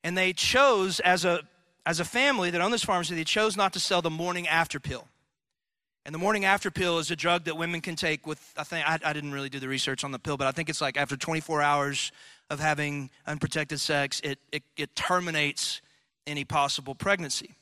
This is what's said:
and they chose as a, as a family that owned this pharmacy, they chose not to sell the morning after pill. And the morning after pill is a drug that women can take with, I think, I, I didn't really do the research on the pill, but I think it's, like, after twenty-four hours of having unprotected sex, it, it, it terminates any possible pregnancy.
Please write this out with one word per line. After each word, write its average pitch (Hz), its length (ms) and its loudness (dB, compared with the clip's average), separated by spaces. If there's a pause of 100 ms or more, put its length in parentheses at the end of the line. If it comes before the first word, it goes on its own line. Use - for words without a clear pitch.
and 180 140 -2
they 185 160 2
chose 220 680 4
as 180 240 4
a, 170 160 2 (440)
as 165 140 0
a 170 60 -2
family 240 440 2
that 170 100 0
owned 208 140 2
this 233 100 0
pharmacy, 175 300 0
they 160 100 -4
chose 214 320 2
not 196 180 2
to 185 60 -4
sell 175 220 2
the 165 80 0
morning 175 380 -2
after 160 320 2
pill. 131 280 -8 (1000)
And 151 80 -10
the - 20 -6
morning 196 260 2
after 196 280 4
pill 175 260 2
is 160 140 -2
a 165 40 0
drug 170 280 2
that 160 120 -4
women 165 260 -2
can 165 140 -6
take 156 300 -2
with, 156 160 -8 (160)
I 151 60 -6
think, 156 260 -2
I, 160 160 2
I 151 80 0
didn't 147 180 -6
really 139 180 -6
do 135 100 -8
the 131 80 -6
research 135 360 -2
on 139 80 -6
the 131 60 -8
pill, 143 200 -4
but 135 100 0
I 135 60 2
think 160 160 -4
it's, 156 120 -4
like, 139 160 -2
after 139 180 -2
twenty-four 156 460 -2
hours 143 500 2 (380)
of 143 100 -4
having 147 520 -2 (160)
unprotected 151 520 -4
sex, 143 440 0
it, 143 160 -4 (120)
it, 147 120 -6 (120)
it 147 200 -8
terminates 160 840 0 (440)
any 147 180 -6
possible 139 520 -2
pregnancy. 185 680 -2